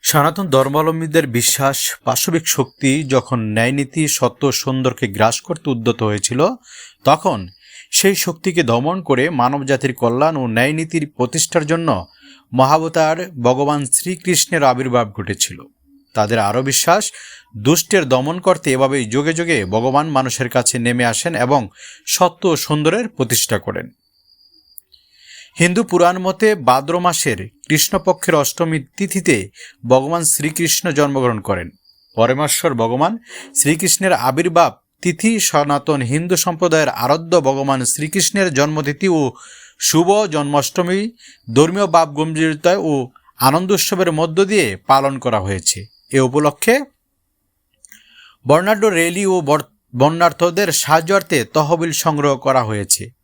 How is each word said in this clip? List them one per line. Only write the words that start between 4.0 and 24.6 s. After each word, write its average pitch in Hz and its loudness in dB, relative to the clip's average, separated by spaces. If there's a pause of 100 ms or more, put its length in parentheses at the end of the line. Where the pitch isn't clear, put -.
সত্য, 127 -2
সুন্দরকে 131 -2
গ্রাস 107 0
করতে - -8
উদ্যত 117 -2
হয়েছিল, 113 0 (560)
তখন 135 0 (440)
সেই 196 2
শক্তিকে 175 -2
দমন 135 0
করে 143 2
মানবজাতির 135 0
কল্যাণ 135 0
ও 127 -4
ন্যায়নীতির 151 -2
প্রতিষ্ঠার 165 -2
জন্য 147 -2 (480)
মহাবতার 160 2 (140)
ভগবান 143 2
শ্রীকৃষ্ণের 170 -2
আবির্ভাব 123 0
ঘটেছিল। - -6 (520)
তাদের 110 0
আরও 107 0
বিশ্বাস, 165 0 (460)
দুষ্টের 143 2
দমন 135 0
করতে 175 0
এভাবেই 131 0
যুগে 143 -2
যুগে 160 0
ভগবান 131 0
মানুষের 131 -2
কাছে 123 0
নেমে 120 0
আসেন 135 -2
এবং 123 0 (360)
সত্য - 0
ও 165 2
সুন্দরের 160 -2
প্রতিষ্ঠা 117 -2
করেন। - -10 (1700)